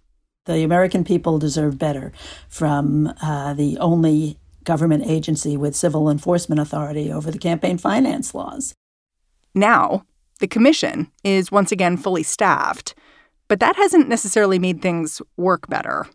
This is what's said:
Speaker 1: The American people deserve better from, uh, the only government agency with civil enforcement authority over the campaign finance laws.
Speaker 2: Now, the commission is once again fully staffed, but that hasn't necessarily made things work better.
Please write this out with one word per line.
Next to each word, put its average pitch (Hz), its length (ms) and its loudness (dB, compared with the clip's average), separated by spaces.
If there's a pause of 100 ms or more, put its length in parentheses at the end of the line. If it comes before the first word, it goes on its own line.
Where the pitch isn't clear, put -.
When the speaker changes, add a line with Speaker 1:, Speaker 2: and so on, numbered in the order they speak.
(440)
Speaker 1:
The 160 180 0
American 180 400 2
people 170 360 0
deserve 151 400 0
better 139 340 -4 (340)
from, 147 760 0
uh, 143 320 -4
the 147 240 -2
only 156 600 2 (260)
government 156 420 2
agency 156 500 -2
with 143 180 -2
civil 151 360 0
enforcement 156 500 0
authority 151 500 -4
over 160 200 -6
the 160 80 -8
campaign 175 400 -2
finance - 560 -2
laws. - 400 -10 (800)
Speaker 2:
Now, 202 500 2 (360)
the 190 60 -2
commission 226 640 2 (140)
is 196 260 0
once 196 220 2
again 180 240 0
fully 175 260 -2
staffed, - 720 -2 (540)
but 202 120 2
that 339 160 2
hasn't 370 340 4
necessarily 202 480 2
made 180 240 0
things 170 400 -2 (160)
work 180 300 0
better. - 460 -4